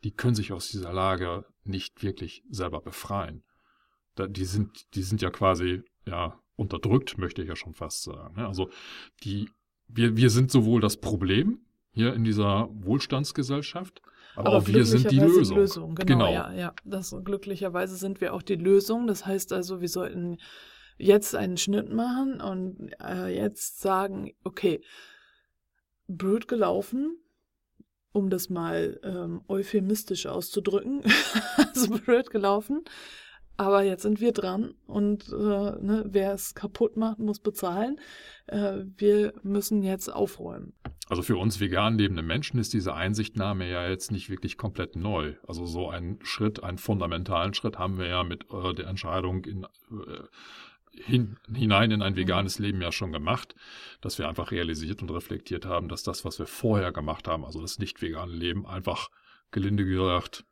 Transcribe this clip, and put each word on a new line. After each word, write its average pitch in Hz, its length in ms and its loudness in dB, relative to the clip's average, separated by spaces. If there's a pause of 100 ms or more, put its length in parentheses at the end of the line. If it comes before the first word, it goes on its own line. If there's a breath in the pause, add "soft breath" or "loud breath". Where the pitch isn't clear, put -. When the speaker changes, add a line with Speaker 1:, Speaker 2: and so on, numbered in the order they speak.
Speaker 1:
die 104 80 -4
können 123 240 2
sich 101 160 -4
aus 87 160 -8
dieser 90 240 -8
Lage 92 520 -2 (200)
nicht 95 400 -8
wirklich 92 460 -6
selber 85 320 -6
befreien. 80 600 -8 (720)
Da, 95 140 -4
die 98 160 -4
sind, 101 500 -4
die 98 80 -2
sind 95 200 0
ja 90 80 0
quasi, 92 520 2 (240)
ja, 87 320 -4 (200)
unterdrückt, 95 600 0
möchte 92 240 -4
ich 82 60 -6
ja 82 80 -8
schon 80 180 -14
fast - 300 -10
sagen, 82 320 -14
ne? 107 100 -6
Also 92 240 -4 (520 loud breath)
die, 101 280 -6 (380)
wir, 113 280 4
wir 120 140 8
sind 127 200 6
sowohl 117 300 6
das 104 160 4
Problem 104 600 2 (320)
hier 113 240 2
in 113 100 2
dieser 104 480 4
Wohlstandsgesellschaft, 139 1300 -2 (340 loud breath)
aber 101 140 0
Speaker 2:
Aber 107 80 8
Speaker 1:
auch 101 100 6
wir 104 200 8
sind 117 240 6
die 135 80 8
Speaker 2:
glücklicherweise 165 200 10
Speaker 1:
Lösung. 98 200 6
Speaker 2:
Lösung, 165 380 2
genau, 185 100 -2
Speaker 1:
Genau. 117 260 8
Speaker 2:
ja, - 220 -2
ja. 180 200 -6 (100)
Das, 190 300 -8 (100)
glücklicherweise 190 720 -4
sind 190 260 -4
wir 180 100 -2
auch 185 80 -4
die - 140 -2
Lösung. 196 520 4
Das 202 200 -2
heißt 196 260 -2
also, 185 300 -4
wir 175 80 -2
sollten 175 480 -4 (580 loud breath)
jetzt 208 380 6
einen 180 240 0
Schnitt 202 340 0
machen 247 480 -2
und, 185 500 -6 (120)
äh, 185 340 -4
jetzt - 440 -4
sagen, 196 520 -2 (100)
okay, 185 400 -2 (1300 loud breath)
blöd 190 400 0
gelaufen, 233 720 0 (920)
um 196 180 2
das 180 180 -4
mal, 170 540 -2
ähm, 175 440 -8
euphemistisch 196 800 -2
auszudrücken, 202 800 -2
<laughs> - 540 2
also 254 400 4
blöd 247 320 4
gelaufen, 214 520 0 (760 loud breath)
aber 196 240 6
jetzt 190 200 0
sind 208 180 2
wir 240 120 4
dran 202 420 -2 (120)
und, 208 440 0
äh, - 40 -8
ne, 208 720 0
wer 196 280 2
es - 200 -10
kaputt 220 440 -2
macht, 220 200 -2
muss 208 220 -2
bezahlen. 208 580 -2 (500 loud breath)
Äh, 196 360 -2 (140)
wir 208 340 4 (100)
müssen 202 400 0
jetzt 190 300 -2
aufräumen. - 600 -4 (340)
Speaker 1:
Also 87 140 -2
für 98 160 2
uns 98 200 0
vegan 101 380 2
lebende 98 260 2
Menschen 107 360 -2
ist 107 160 -2
diese 92 180 0
Einsichtnahme 98 800 -2
ja 87 180 -2
jetzt 92 240 -4
nicht 98 160 -6
wirklich - 300 -6
komplett 90 360 -6
neu. 80 420 -2 (100)
Also 85 180 -8
so 87 240 -6
einen 87 340 -8
Schritt, - 400 -2
einen 90 140 -6
fundamentalen 92 760 -2
Schritt - 240 -4
haben 92 180 -2
wir 92 100 -4
ja 90 180 0
mit, 87 280 -8
äh, 92 220 -4
der 85 140 -8
Entscheidung 92 580 -4
in, 95 180 -8
äh, - 580 -14 (720 loud breath)
hin-, 117 460 -2 (120)
hinein 110 420 4
in 104 100 2
ein 98 100 0
Speaker 2:
Mhm. 95 40 -2
Speaker 1:
veganes 92 420 0
Leben 101 240 -2
ja 85 100 -4
schon - 180 -4
gemacht, 78 440 -4 (480 loud breath)
dass - 160 -6
wir 78 100 -2
einfach 82 220 -6
realisiert 82 500 -4
und 87 100 -8
reflektiert - 540 -8
haben, 87 240 -4
dass 82 140 -8
das, - 240 -6
was - 120 -10
wir 82 80 -6
vorher 101 460 0
gemacht 78 340 -6
haben, 80 180 -4
also 78 180 -12
das 90 160 -10
nicht - 240 -6
vegane 85 320 -8
Leben, 87 320 -4
einfach 92 420 -6 (420 soft breath)
gelinde 101 360 0
gesagt 92 640 0